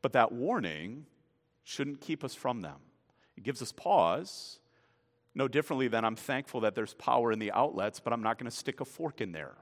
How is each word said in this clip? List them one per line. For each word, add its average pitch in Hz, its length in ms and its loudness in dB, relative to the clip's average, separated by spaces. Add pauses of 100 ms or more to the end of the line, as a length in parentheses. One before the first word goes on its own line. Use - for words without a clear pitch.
But 107 120 0
that 117 180 8
warning 120 720 -2 (600)
shouldn't 143 340 -6
keep 156 240 -6
us 127 100 -6
from 123 280 -4
them. 71 180 -10 (560)
It - 80 -18
gives 127 180 -4
us 120 100 -8
pause, - 880 2 (760)
no 135 120 0
differently 135 400 2
than 113 180 2
I'm 110 100 2
thankful 131 460 -4
that 107 140 2
there's 107 180 -4
power 120 380 2
in 110 80 0
the 104 120 -2
outlets, 107 480 0
but 117 140 -2
I'm 117 100 -2
not 113 140 0
gonna 120 140 -8
stick - 280 -8
a 131 60 -4
fork - 360 -8
in 98 100 -4
there. 76 300 -10